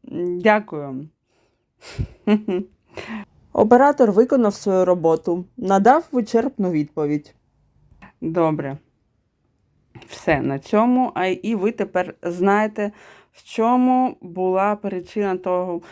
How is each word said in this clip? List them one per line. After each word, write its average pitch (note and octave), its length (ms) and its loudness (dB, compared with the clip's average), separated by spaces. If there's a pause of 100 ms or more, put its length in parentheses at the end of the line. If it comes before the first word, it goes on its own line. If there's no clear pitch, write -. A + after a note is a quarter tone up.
(420)
Дякую. D#3 680 -2 (1160)
<laughs> G#3 420 -8 (880)
Оператор B3 580 4
виконав A#3 420 2
свою F#3 300 2
роботу, F3 600 0 (120)
надав G3 560 4
вичерпну A3+ 580 0
відповідь. D3+ 640 -4 (880)
Добре. D#3 580 -2 (1300)
Все D3+ 320 -2
на C#3 180 -4
цьому. B3 560 2
А F3+ 120 -2
і F#3 280 -4
ви G#3 180 0
тепер F3+ 500 -4
знаєте, G3+ 680 0 (400)
в - 100 -20
чому B3+ 800 0
була F#3 560 -2
причина F#3+ 600 -4
того, F3+ 560 -4